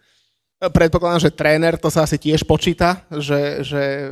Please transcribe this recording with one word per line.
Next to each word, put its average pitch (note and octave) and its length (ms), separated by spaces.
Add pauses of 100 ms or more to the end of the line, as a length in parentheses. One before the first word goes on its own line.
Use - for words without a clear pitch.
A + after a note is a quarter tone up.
(640)
Predpokladám, E3+ 640
že D3+ 80
tréner, D#3 400
to D#3 160
sa D#3 160
asi - 80
tiež D3+ 320
počíta, F3 640
že, C#3+ 560
že C#3+ 140 (300)